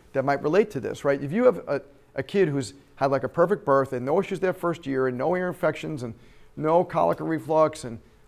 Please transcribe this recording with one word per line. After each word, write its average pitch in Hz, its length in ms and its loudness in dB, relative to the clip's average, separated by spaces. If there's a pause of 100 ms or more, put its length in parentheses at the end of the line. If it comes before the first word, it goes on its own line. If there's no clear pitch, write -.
(120)
that 135 120 0
might 139 180 0
relate 175 300 2
to 135 80 -6
this, 104 240 -6
right? 143 160 2
If 139 120 -6
you 233 120 2
have 208 220 6
a, 139 160 -2 (320)
a 139 80 -4
kid 190 260 2
who's 139 260 -4 (220)
had, 139 140 0
like, 135 140 0
a 123 40 -4
perfect 170 360 0
birth 135 280 2
and 123 140 -4
no 156 140 2
issues 190 200 -4
their 185 120 0
first 170 340 -6
year 131 220 0
and 123 100 -4
no 156 160 0
ear 180 140 -2
infections 156 540 -4
and 117 120 -10 (420)
no 160 280 2
colic 170 360 0
or 156 40 -6
reflux 156 600 0
and 117 140 -10 (300)